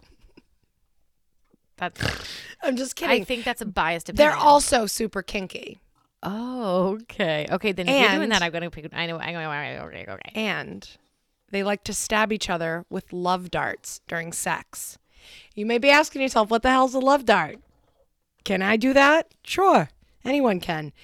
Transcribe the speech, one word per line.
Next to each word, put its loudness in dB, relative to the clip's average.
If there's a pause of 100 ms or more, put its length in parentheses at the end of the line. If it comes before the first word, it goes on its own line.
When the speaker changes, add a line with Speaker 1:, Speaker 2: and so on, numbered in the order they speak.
(1800)
Speaker 1:
That's -8
Speaker 2:
<laughs> -8
I'm 0
just -6
kidding. 0
Speaker 1:
I -6
think -6
that's -6
a -8
biased -4
Speaker 2:
They're 8
Speaker 1:
opinion. 2
Speaker 2:
also 6
super -4
kinky. -10 (420)
Speaker 1:
Oh, -2
okay. -2
Okay, -2
then -4
if 4
you're 6
doing 0
Speaker 2:
And -2
Speaker 1:
that, 2
I'm -2
gonna -6
pick, -14
I -6
know, -6
I -8
know, -8 (120)
I -8
know, -12
okay, -14
okay. -16
Speaker 2:
And -6 (600)
they -4
like -2
to -8
stab -2
each -4
other -4
with -10
love -2
darts -6
during -8
sex. -8 (560)
You -6
may 2
be 4
asking 4
yourself, 0
"What 2
the 4
hell's 2
a 0
love 2
dart? 2 (840)
Can 0
I 2
do 2
that?" 4 (120)
Sure. 4 (360)
Anyone 2
can. -6 (120)